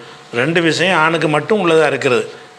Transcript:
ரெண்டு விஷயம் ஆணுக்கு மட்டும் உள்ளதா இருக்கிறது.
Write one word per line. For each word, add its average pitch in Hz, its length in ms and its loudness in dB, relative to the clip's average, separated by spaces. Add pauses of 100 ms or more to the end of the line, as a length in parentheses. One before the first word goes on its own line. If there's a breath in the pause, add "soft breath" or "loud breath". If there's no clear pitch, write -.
(340 loud breath)
ரெண்டு 151 280 0
விஷயம் 165 360 0
ஆணுக்கு 160 300 0
மட்டும் 165 420 0
உள்ளதா 160 180 4
இருக்கிறது. 131 420 0 (300 loud breath)